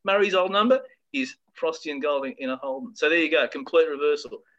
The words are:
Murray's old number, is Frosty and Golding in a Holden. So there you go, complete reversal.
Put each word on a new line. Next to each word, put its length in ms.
Murray's 300
old 160
number, 280
is 240
Frosty 380
and 100
Golding 360
in 120
a 80
Holden. 380
So 140
there 100
you 120
go, 160
complete 420
reversal. 540